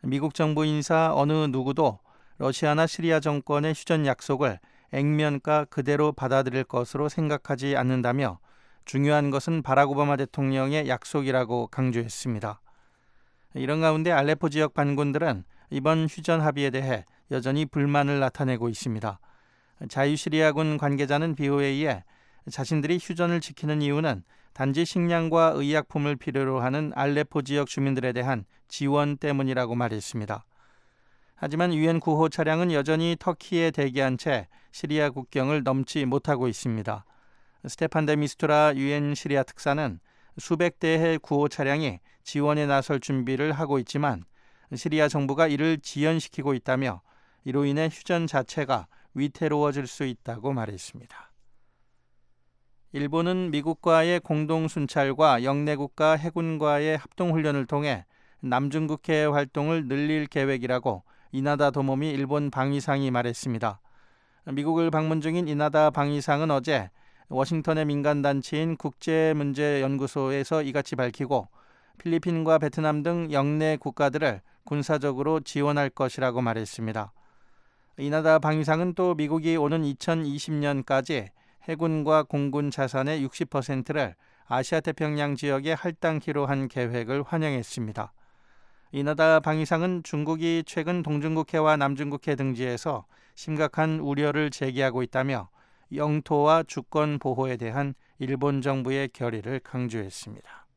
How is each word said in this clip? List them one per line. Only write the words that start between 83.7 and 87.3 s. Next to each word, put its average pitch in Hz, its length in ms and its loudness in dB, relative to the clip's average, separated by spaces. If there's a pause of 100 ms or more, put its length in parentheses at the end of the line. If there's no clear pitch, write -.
아시아 135 320 0
태평양 147 560 -2
지역에 139 380 0
할당키로 156 760 -2
한 135 200 -2
계획을 120 540 -4
환영했습니다. 127 920 -4 (800)